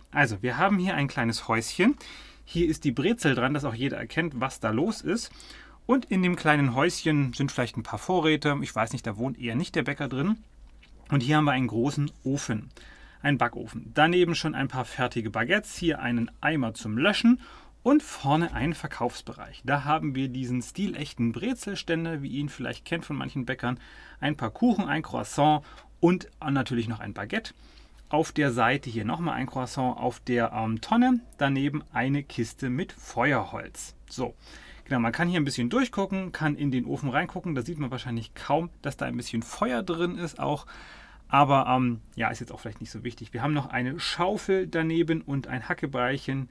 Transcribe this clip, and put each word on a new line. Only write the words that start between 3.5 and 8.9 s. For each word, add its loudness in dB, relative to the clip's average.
dass -2
auch -4
jeder -2
erkennt, -4
was -4
da 0
los 0
ist. -2
Und 2
in 0
dem 2
kleinen 4
Häuschen 2
sind 0
vielleicht -2
ein -4
paar -6
Vorräte. 2
Ich -8
weiß 0